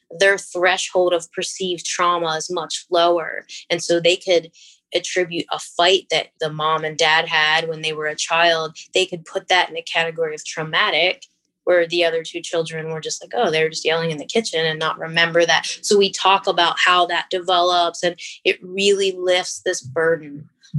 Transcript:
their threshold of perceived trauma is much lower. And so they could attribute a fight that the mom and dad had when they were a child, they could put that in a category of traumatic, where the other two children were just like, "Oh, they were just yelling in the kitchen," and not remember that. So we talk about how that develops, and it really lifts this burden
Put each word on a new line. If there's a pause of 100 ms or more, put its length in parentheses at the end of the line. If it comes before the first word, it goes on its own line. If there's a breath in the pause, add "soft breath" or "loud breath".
(120)
their
threshold
of
perceived
trauma
is
much
lower. (240 loud breath)
And
so
they
could (440 loud breath)
attribute
a
fight
that (120)
the
mom
and
dad
had
when
they
were
a
child, (160 loud breath)
they
could
put
that
in
a
category
of
traumatic, (400)
where
the
other
two
children
were
just
like,
"Oh,
they
were
just
yelling
in
the
kitchen,"
and
not
remember
that. (160 loud breath)
So
we
talk
about
how
that
develops,
and (300 loud breath)
it
really
lifts
this
burden (300 loud breath)